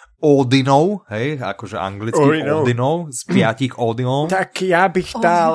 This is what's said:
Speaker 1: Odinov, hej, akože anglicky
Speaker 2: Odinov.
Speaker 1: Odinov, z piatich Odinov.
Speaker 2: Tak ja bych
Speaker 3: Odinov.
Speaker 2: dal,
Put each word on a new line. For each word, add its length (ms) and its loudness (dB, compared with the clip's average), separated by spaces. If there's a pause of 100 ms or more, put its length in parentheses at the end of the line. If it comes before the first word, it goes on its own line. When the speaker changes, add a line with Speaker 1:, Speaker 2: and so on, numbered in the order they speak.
(200)
Speaker 1:
Odinov, 880 2
hej, 320 -4
akože 360 -10
anglicky 440 -4
Speaker 2:
Odinov. 420 2
Speaker 1:
Odinov, 340 0 (140)
z 160 -12
piatich 480 0
Odinov. 560 -2
Speaker 2:
Tak 320 -4
ja 240 2
bych 240 -2
Speaker 3:
Odinov. 140 -4
Speaker 2:
dal, 320 2